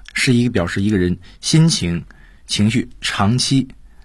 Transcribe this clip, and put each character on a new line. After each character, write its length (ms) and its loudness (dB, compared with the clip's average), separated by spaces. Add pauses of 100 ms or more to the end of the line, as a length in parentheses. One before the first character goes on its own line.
(140)
是 200 0
一 120 2
个 40 0
表 160 -2
示 160 -4
一 80 0
个 80 2
人 220 0 (220)
心 280 4
情、 360 -2 (420)
情 220 0
绪 200 -2 (120)
长 360 0
期 300 0 (380)